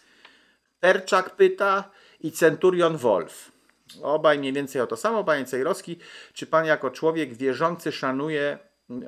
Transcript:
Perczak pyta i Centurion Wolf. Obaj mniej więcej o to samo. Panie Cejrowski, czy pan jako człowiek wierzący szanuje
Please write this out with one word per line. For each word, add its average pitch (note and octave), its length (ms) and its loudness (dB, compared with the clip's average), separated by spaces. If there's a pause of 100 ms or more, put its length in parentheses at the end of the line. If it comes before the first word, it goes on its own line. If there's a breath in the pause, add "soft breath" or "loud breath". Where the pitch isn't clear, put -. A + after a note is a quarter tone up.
(800 loud breath)
Perczak F#3+ 560 2
pyta G3 540 2 (300 loud breath)
i D#3 120 -8
Centurion E3+ 640 2
Wolf. G#2 560 -2 (500)
Obaj D3+ 360 2
mniej C3+ 140 -4
więcej C3+ 300 -4
o A2+ 40 -2
to - 100 -6
samo. G#3+ 280 -2
Panie D3 200 0
Cejrowski, E3 540 -6 (340 loud breath)
czy - 140 -14
pan D#3+ 200 2
jako C#3+ 240 0
człowiek D#3+ 440 -2
wierzący C#3 580 -2
szanuje C#3+ 640 -4 (500)